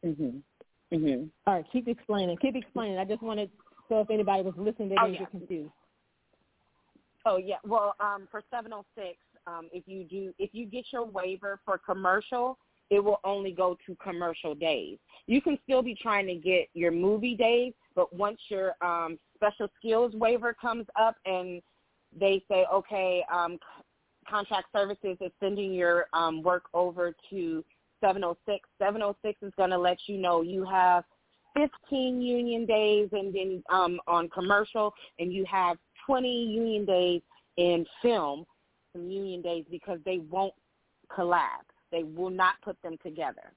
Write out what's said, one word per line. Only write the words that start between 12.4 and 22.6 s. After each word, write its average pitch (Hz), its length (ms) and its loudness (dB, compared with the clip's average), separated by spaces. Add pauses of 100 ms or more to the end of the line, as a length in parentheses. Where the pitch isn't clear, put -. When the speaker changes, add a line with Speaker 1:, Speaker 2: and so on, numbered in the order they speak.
Speaker 1:
it 202 140 6
will 202 200 4
only 196 280 -2
go 180 340 0
to 180 160 -12
commercial 170 540 -6
days. 127 420 -2 (300)
You 254 140 4
can 294 220 0
still 262 200 4
be 233 100 -4
trying 202 340 0
to 180 80 -4
get 175 380 2
your 170 180 2
movie 208 440 2
days, 240 380 4 (220)
but 180 200 2
once 208 240 -2 (100)
your, 190 320 -2
um, 170 380 -2 (160)
special 208 320 0 (100)
skills 226 380 2
waiver 233 440 2
comes 233 280 -4 (120)
up 220 160 4 (100)
and 180 360 -4 (580)
they 196 300 4
say, 185 240 6